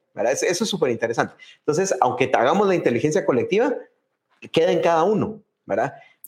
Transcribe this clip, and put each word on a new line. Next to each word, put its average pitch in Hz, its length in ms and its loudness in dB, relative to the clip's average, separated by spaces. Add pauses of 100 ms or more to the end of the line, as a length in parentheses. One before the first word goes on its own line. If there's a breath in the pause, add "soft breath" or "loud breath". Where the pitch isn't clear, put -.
(140)
¿verdad? 117 200 0
Eso, - 120 -4
eso 175 200 -2
es 190 40 -2
superinteresante. 120 640 -2 (260 loud breath)
Entonces, 185 420 -2
aunque 123 320 0
hagamos 156 340 2
la 185 80 2
inteligencia 151 500 0
colectiva, 185 480 0 (800)
queda 165 200 2
en 175 100 0
cada 165 220 2
uno, 170 380 0 (240)
¿verdad? 110 280 -2 (340 loud breath)